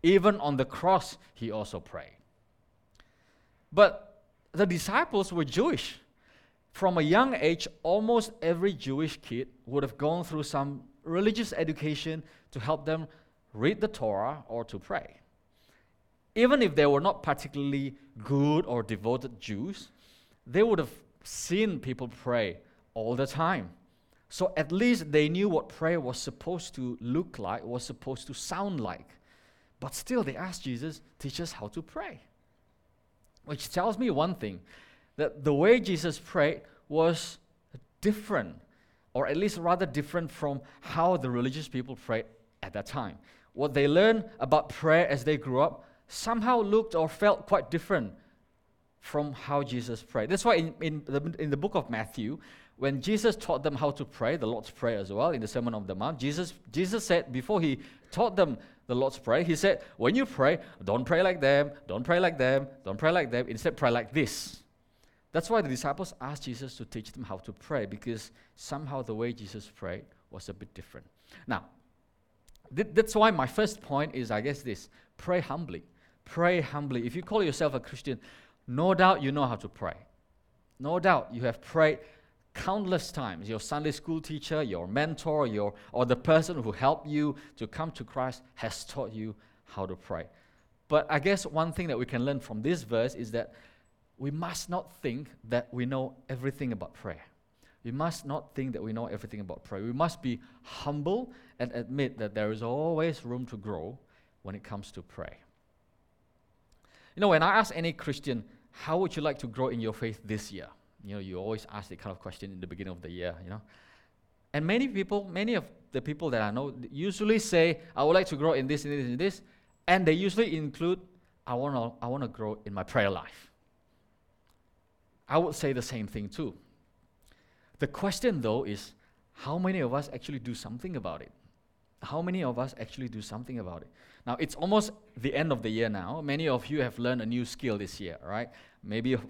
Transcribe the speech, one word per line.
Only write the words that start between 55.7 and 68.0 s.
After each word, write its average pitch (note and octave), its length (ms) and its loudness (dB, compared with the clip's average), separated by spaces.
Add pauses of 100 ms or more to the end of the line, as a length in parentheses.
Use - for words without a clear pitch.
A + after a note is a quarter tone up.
on G#2 140 -6
the F#2+ 80 -4
Mount, B2 240 -4
Jesus, D3 340 -2 (180)
Jesus F#3+ 340 -2
said, E3+ 260 2
before D3 300 0
he C#3+ 180 2 (320)
taught G3+ 240 0
them D#3 220 4 (340)
the B2 60 2
Lord's C3+ 200 0
Prayer. A#2+ 240 2
He E3+ 140 2
said, G3 260 4 (140)
"When C#3+ 200 4
you C4+ 100 4
pray, C#3+ 340 4 (240)
don't A2 220 0
pray E3+ 180 4
like F#3 160 4
them, C#3+ 320 6 (160)
don't A2+ 160 -4
pray E3+ 160 4
like E3+ 180 4
them, C3+ 300 4 (160)
don't G2 140 -6
pray D#3 120 4
like E3 220 2
them. A#2+ 160 0
Instead, A#2 300 -2
pray C3 120 4
like A#2 220 0
this." - 520 -2 (680)
That's E3+ 180 -2
why A3+ 120 4
the D3 80 -2
disciples C#3 500 -4
asked C#3 240 -8
Jesus B2+ 320 -10
to B2+ 80 -14
teach A2 300 -12
them C3 100 -10
how G2 140 -8
to F#2+ 160 -14
pray, B2 320 -4
because G#2 460 -8 (220)